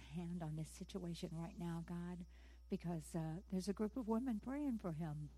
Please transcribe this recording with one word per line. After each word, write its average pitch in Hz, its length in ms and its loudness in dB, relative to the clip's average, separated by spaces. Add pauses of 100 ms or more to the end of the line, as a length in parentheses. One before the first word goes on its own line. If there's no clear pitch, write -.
(160)
hand 175 280 0
on 156 120 0
this 156 140 -2
situation 180 640 -4
right 165 260 -2
now, 170 300 0
God? 175 300 -2 (500)
Because, 170 340 2 (120)
uh, 160 240 2 (120)
there's 185 160 4
a 202 60 4
group 214 240 2
of 196 100 0
women 226 380 4
praying 269 360 2
for 180 120 0
him. 151 440 0